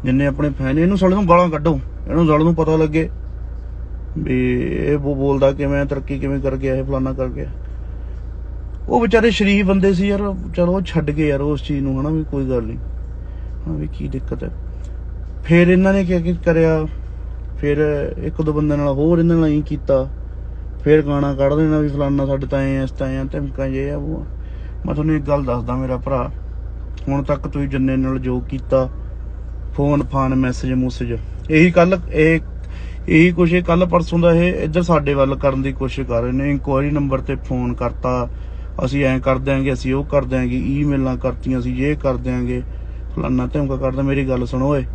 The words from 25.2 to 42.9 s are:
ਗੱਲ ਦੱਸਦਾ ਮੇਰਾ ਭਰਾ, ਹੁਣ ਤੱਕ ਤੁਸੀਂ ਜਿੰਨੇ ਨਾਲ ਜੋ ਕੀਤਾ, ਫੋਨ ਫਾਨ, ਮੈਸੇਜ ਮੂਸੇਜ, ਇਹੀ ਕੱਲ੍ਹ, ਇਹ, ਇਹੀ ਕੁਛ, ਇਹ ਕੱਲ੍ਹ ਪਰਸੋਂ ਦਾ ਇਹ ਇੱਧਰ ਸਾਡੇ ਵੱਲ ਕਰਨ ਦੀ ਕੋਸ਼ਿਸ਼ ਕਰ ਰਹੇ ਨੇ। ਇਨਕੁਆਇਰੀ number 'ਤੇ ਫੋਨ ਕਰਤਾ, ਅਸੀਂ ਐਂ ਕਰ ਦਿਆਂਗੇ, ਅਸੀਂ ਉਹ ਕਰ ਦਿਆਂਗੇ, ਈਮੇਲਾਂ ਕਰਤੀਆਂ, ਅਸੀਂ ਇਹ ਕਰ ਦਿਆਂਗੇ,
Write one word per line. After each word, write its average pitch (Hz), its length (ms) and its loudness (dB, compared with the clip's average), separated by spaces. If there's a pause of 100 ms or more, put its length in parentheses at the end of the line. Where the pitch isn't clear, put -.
ਗੱਲ 143 180 2
ਦੱਸਦਾ 120 300 -2
ਮੇਰਾ 127 220 -2
ਭਰਾ, 123 320 -2 (800)
ਹੁਣ 139 160 0
ਤੱਕ 143 240 -4
ਤੁਸੀਂ 143 200 -2
ਜਿੰਨੇ 131 300 0
ਨਾਲ 131 220 0
ਜੋ 127 200 -2 (100)
ਕੀਤਾ, 131 380 0 (880)
ਫੋਨ 143 280 2
ਫਾਨ, 131 320 0
ਮੈਸੇਜ 131 380 0
ਮੂਸੇਜ, 127 440 -2 (320)
ਇਹੀ 160 220 6
ਕੱਲ੍ਹ, 175 400 4
ਇਹ, 160 280 4 (680)
ਇਹੀ 170 240 6
ਕੁਛ, 170 220 4
ਇਹ 180 100 2
ਕੱਲ੍ਹ 175 240 4
ਪਰਸੋਂ 170 320 2
ਦਾ 170 140 6
ਇਹ 175 300 2
ਇੱਧਰ 156 200 0
ਸਾਡੇ 147 300 2
ਵੱਲ 139 220 2
ਕਰਨ 135 260 0
ਦੀ 135 120 -2
ਕੋਸ਼ਿਸ਼ 131 340 -4
ਕਰ 117 140 0
ਰਹੇ 123 100 -2
ਨੇ। 139 200 0
ਇਨਕੁਆਇਰੀ 139 400 0
number 135 300 0
'ਤੇ 135 140 -4 (100)
ਫੋਨ 123 280 -2
ਕਰਤਾ, 123 540 -2 (580)
ਅਸੀਂ 139 200 0
ਐਂ 131 140 2
ਕਰ 131 200 2
ਦਿਆਂਗੇ, 135 340 0
ਅਸੀਂ 127 200 -2
ਉਹ 143 120 0
ਕਰ 139 200 0
ਦਿਆਂਗੇ, 127 320 -2 (120)
ਈਮੇਲਾਂ 139 480 0
ਕਰਤੀਆਂ, 127 420 -2
ਅਸੀਂ 127 180 -2
ਇਹ 147 200 0
ਕਰ 131 200 0
ਦਿਆਂਗੇ, 123 440 -2 (540)